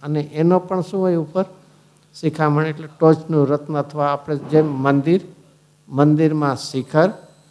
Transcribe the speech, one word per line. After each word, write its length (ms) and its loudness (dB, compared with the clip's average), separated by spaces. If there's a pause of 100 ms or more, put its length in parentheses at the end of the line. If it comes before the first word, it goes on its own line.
અને 180 -4
એનો 380 0
પણ 220 -6
શું 200 -6
હોય 140 0
ઉપર? 300 -4 (680)
શિખામણ 500 0
એટલે 220 -10 (120)
ટોચનું 480 4
રત્ન 300 -2
અથવા 280 -4
આપણે 300 -4
જેમ 300 2
મંદિર, 560 0 (680)
મંદિરમાં 680 2
શિખર 540 0 (420)